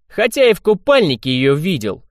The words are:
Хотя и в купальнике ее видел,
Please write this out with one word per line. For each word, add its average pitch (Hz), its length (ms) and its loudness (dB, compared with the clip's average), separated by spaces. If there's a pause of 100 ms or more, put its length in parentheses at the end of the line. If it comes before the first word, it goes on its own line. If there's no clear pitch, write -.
Хотя 240 400 0
и 214 60 4
в - 60 -6
купальнике 202 720 0
ее 131 240 2
видел, 147 560 -6